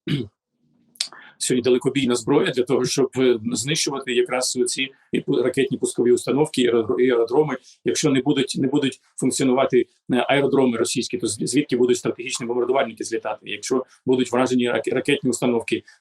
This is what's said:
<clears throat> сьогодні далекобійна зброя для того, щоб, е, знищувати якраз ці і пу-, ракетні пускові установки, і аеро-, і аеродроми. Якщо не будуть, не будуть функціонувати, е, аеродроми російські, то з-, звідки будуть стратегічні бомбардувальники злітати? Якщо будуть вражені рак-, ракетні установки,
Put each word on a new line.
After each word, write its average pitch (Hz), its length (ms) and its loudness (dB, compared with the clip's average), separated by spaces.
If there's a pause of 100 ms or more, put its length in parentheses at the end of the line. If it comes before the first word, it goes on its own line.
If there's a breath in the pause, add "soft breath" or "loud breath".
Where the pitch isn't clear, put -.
<clears throat> 131 240 -4 (1120 loud breath)
сьогодні 127 200 0
далекобійна 127 520 2
зброя 143 360 2
для - 120 0
того, 127 220 0
щоб, 131 340 0
е, 123 200 4 (140)
знищувати 135 600 -4
якраз 123 540 0
ці 135 220 -4 (240 soft breath)
і 131 80 -2
пу-, 127 220 0
ракетні 127 360 0
пускові 120 340 2
установки, 127 500 2
і 127 60 2
аеро-, 117 320 0
і 127 100 4
аеродроми. 123 460 2 (280 soft breath)
Якщо 139 260 0
не 135 100 2
будуть, 139 380 0
не 135 100 0
будуть 139 320 -2 (160)
функціонувати, 131 720 2 (260)
е, 123 40 2 (120)
аеродроми 131 500 2
російські, 117 400 -2
то 117 80 -4
з-, 107 140 -4
звідки 131 360 0
будуть 123 200 4
стратегічні 120 500 -6
бомбардувальники 120 580 -2
злітати? 110 380 -6
Якщо 120 420 -2 (220 soft breath)
будуть 127 260 2
вражені 123 380 2
рак-, 113 220 -2
ракетні 131 380 0
установки, 117 520 -2 (180 soft breath)